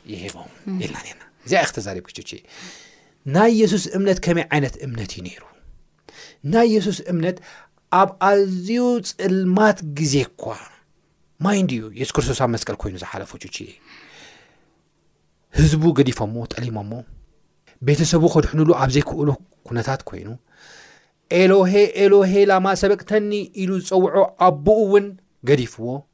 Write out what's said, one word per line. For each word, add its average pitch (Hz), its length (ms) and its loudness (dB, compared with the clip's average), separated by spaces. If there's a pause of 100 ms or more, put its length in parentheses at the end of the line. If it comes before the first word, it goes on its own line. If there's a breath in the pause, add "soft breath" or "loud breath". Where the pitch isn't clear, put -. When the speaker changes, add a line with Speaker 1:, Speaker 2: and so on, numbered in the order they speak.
Speaker 1:
ይህቦም 101 520 -14
Speaker 2:
Hmm. 190 220 -10
Speaker 1:
ኢልና 95 200 -10
ነርና። - 240 -20 (180)
እዚኣ 131 140 -6
እያ 170 100 2
ክተዛሪብ 98 400 -10
ክችች። - 260 -20 (960 loud breath)
ናይ 190 240 2
ኢየሱስ 214 380 2
እምነት 190 320 -2
ከመይ 165 260 -2
ዓይነት 143 300 -2
እምነት 113 340 -12
እዩ - 120 -16
ነይሩ? - 200 -16 (1000 loud breath)
ናይ 226 220 4
ኢየሱስ 214 360 0
እምነት 180 340 -2 (560 loud breath)
ኣብ 185 180 4 (120)
ኣዝዩ 196 560 0 (280)
ጽልማት 190 720 0 (140)
ግዜ 143 300 -2
እኳ - 220 -10 (960)
ማይንድ 190 300 0
እዩ 113 200 -6
ኢየሱስ 117 220 -10
ክርስቶስ 120 280 -2
ኣብ 123 100 0
መስቀል 110 260 -6
ኮይኑ 98 200 -8
ዝሓለፎ - 440 -14
ችች። - 160 -16 (2000 soft breath)
ህዝቡ 156 280 4 (100)
ገዲፎሞ፣ 123 420 0 (140)
ጠሊሞሞ፣ 110 440 -10 (920 soft breath)
ቤተሰቡ 151 460 2
ከድሕንሉ 156 460 2
ኣብ 131 160 0
ዘይክእሉ 147 380 -2 (340)
ኩነታት 120 400 -6
ኮይኑ፣ 90 260 -16 (1000 soft breath)
"ኤሎሄ 190 420 4 (220)
ኤሎሄ 196 380 6 (120)
ላማ 190 300 2
ሰበቅተኒ" 208 560 0 (240)
ኢሉ 190 220 -4
ዝጸውዖ 185 380 0 (240)
ኣቦኡ 175 400 4
እውን 202 280 4 (380)
ገዲፍዎ። 120 420 0 (280)